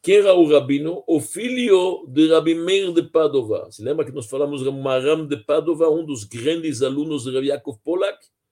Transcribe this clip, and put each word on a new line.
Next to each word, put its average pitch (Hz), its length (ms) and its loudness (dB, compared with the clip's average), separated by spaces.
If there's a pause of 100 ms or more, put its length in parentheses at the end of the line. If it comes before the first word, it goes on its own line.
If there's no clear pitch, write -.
Quem 196 140 4
era 196 160 6
o 175 120 8
rabino? 143 640 2
O 160 140 2
filho 208 880 0
de 151 180 4
Rabi 160 260 4
Meir 180 380 0
de 170 120 2
Padova. 135 680 -2
Se - 100 -18
lembra 147 220 -4
que 123 80 -8
nós 131 160 -12
falamos 143 340 -4
do 135 120 -4
Maharam 135 520 -2
de 143 120 -4
Padova, 156 520 0
um 160 160 0
dos 123 200 -8
grandes 135 560 -4
alunos 143 420 -4
de 127 100 -8
Rabi 135 140 -2
Yaakov 139 340 -8
Polak? 185 380 -4 (320)